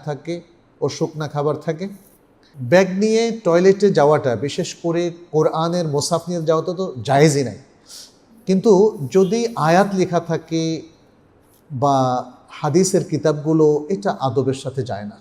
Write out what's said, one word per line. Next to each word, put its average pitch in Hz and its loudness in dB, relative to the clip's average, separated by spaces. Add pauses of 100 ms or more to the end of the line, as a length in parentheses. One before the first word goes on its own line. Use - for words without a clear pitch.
থাকে 160 -8 (400)
ও 143 0
শুকনা 156 -6
খাবার 147 -2
থাকে। 165 -6 (760)
ব্যাগ 175 4
নিয়ে 220 0
টয়লেটে 190 4
যাওয়াটা, 143 2
বিশেষ 139 -6
করে 170 -2 (200)
কোরআনের 165 0
মোসাফ 147 -2
নিয়ে 175 -4
যাওয়াটা 160 0
তো 180 -6
জায়েজই 139 4
নাই। 107 -8 (920)
কিন্তু 196 4 (140)
যদি 196 2
আয়াত 170 2
লেখা 175 0
থাকে 160 -4 (920)
বা 131 0 (240)
হাদিসের 170 0
কিতাবগুলো, 151 0
এটা 196 -4
আদবের 135 -2
সাথে 131 -8
যায় 113 -8
না। 104 -14